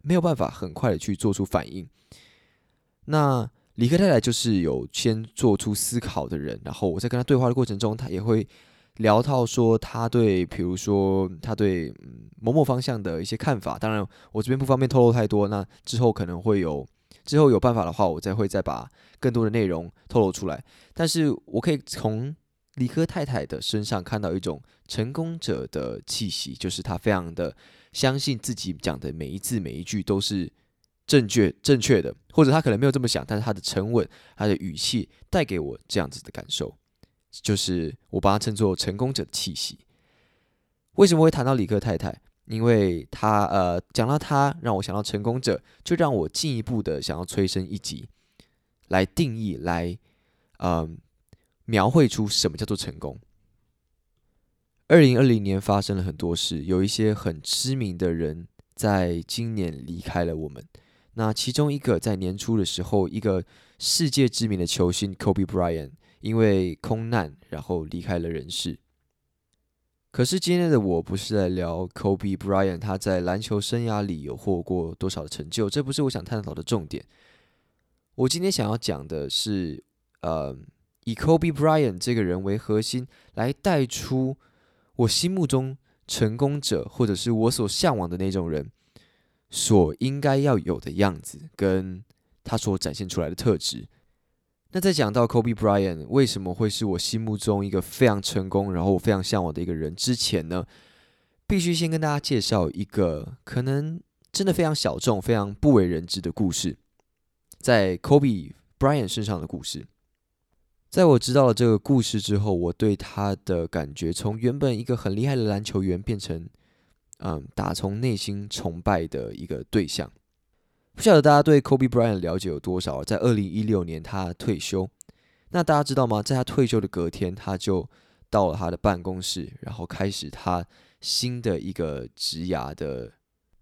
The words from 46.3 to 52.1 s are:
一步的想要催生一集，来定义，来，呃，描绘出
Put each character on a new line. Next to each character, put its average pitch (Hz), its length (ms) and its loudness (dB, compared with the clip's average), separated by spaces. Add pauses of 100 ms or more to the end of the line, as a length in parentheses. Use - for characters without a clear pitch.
一 110 40 -2
步 110 220 -2
的 76 180 -4
想 - 160 -6
要 87 60 -8
催 95 240 0
生 92 180 -2
一 101 120 -8
集， - 300 -10 (800)
来 95 160 2
定 123 320 0
义， 104 180 -4
来， 87 420 -4 (600)
呃， 82 320 -2 (760)
描 107 240 4
绘 143 160 6
出 110 220 0